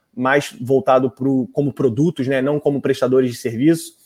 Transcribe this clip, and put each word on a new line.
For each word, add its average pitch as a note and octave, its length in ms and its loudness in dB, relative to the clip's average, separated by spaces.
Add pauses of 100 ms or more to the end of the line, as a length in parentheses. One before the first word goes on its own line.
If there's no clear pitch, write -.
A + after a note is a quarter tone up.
(140)
mais C3+ 460 -2
voltado C3 500 2
pro, C3 420 -2
como C#3+ 200 -2
produtos, C#3 540 -2
né, C3 160 0
não D3 160 -2
como C#3+ 220 -2
prestadores C3 500 2
de A#2 60 -8
serviço. C#3 680 0